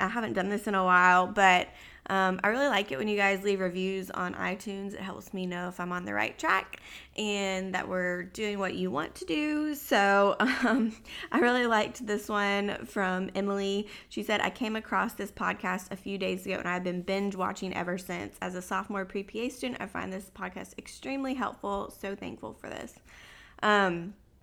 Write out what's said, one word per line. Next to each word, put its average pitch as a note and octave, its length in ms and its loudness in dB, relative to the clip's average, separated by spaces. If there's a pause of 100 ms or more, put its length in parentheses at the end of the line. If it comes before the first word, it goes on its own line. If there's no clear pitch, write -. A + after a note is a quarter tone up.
I F#3+ 80 2
haven't A3 240 -2
done F#3+ 160 0
this G#3 180 -2
in G#3 80 0
a F#3+ 80 4
while, F3+ 460 8
but, F#3+ 400 8 (420)
um, F#3+ 320 2
I G3+ 60 4
really C4 180 2
like G#3 240 2
it C3+ 80 -4
when G#3+ 80 0
you G#3+ 100 2
guys G3 280 4
leave G3 160 2
reviews F#3 500 -2
on F3+ 240 -4
iTunes. G3 600 -6
It - 60 -10
helps F#3+ 320 -10
me F#3 140 -4
know F3+ 220 -4
if F3+ 100 -10
I'm F3+ 140 -4
on F3+ 120 -4
the G3+ 100 -4
right G#3+ 220 0
track - 440 0 (360)
and F#3+ 600 -2
that - 120 -2
we're F3+ 360 -2
doing G#3 340 -4
what F#3+ 160 -2
you F#3 160 -2
want - 260 -4
to - 80 -10
do. D4+ 520 0
So, G3+ 600 6
<laughs> - 40 -2
um, A#3 560 2 (340)
I - 80 2
really B3 280 4
liked A3+ 380 2
this G#3 240 -2
one G3+ 580 0
from F#3 500 -2
Emily. G3 500 0 (220)
She G#3 160 -6
said, G#3+ 160 2
"I G3 100 2
came A3 240 -4
across G3 380 0
this G3+ 180 -8
podcast F#3+ 640 -4
a G3 40 -8
few G3 220 -8
days F#3 260 -2
ago F#3+ 120 -4
and - 100 -6
I've F3+ 160 -2
been F3+ 200 -2
binge G3 340 -2
watching F#3 360 -4
ever F3+ 260 -4
since. F3+ 440 -8
As F3+ 140 -6
a F3+ 60 -8
sophomore G3 420 -4
pre-P G3+ 420 -6
A - 20 -2
student, B3+ 320 -6
I - 60 -6
find F3+ 260 -8
this G3 220 -10
podcast F#3 420 -10
extremely C4+ 580 -6
helpful. G3+ 640 -4
So G3 160 -6
thankful - 380 -10
for - 140 -14
this." - 260 -10 (680)
Um, G3 520 2 (280)